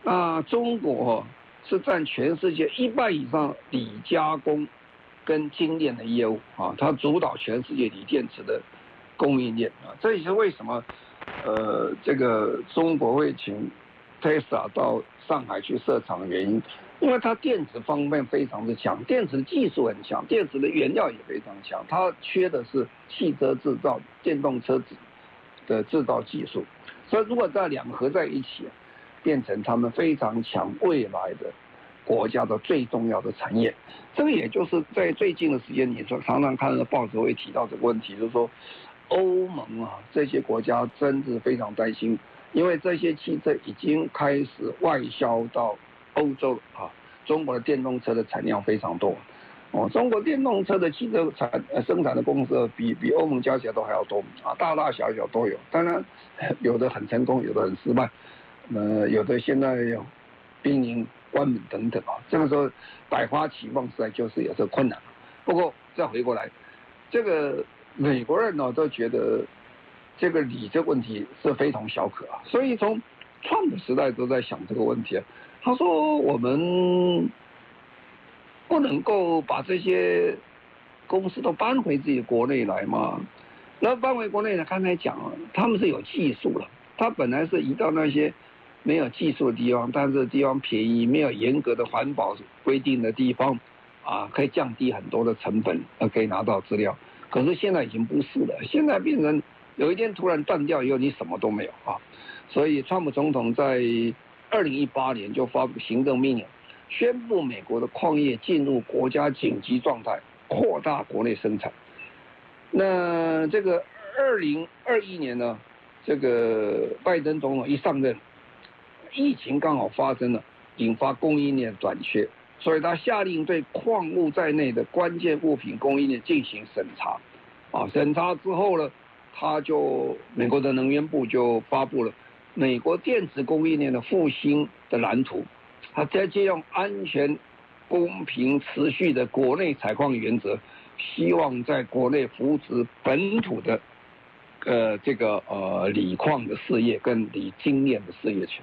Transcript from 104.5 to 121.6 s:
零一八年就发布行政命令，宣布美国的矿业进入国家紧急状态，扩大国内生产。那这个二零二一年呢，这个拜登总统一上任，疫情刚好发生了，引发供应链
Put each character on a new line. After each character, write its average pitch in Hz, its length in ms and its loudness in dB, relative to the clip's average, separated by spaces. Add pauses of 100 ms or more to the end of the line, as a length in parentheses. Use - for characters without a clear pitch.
零 151 120 0
一 143 120 2
八 131 280 -2
年 104 200 -8
就 131 120 0
发 127 200 0
布 117 140 -8
行 117 240 0
政 135 160 2
命 131 180 2
令， 104 80 -4 (440)
宣 247 320 2
布 226 200 0
美 120 200 -6
国 220 180 -4
的 - 80 -2
矿 156 320 0
业 143 180 2
进 156 280 0
入 135 160 2
国 127 280 0
家 147 200 2
紧 131 320 -2
急 123 180 0
状 123 240 0
态， 113 160 -4 (300)
扩 214 320 2
大 143 220 -2
国 - 200 -2
内 120 100 2
生 107 240 -2
产。 - 140 -6 (1000)
那 170 800 0
这 202 140 2
个 180 200 2 (360)
二 269 200 4
零 160 300 -2 (160)
二 233 180 2
一 190 160 -12
年 127 200 -4
呢， 120 200 -2 (480)
这 151 120 2
个 117 720 2 (120)
拜 180 200 2
登 156 180 0
总 135 160 -2
统 127 100 -2
一 143 120 0
上 139 240 0
任， 127 140 2 (960)
疫 277 200 2
情 - 240 -2
刚 151 200 2
好 113 100 0
发 135 280 0
生 123 180 0
了， 110 100 -2 (320)
引 113 180 0
发 135 200 0
供 151 260 2
应 143 160 2
链 120 240 -2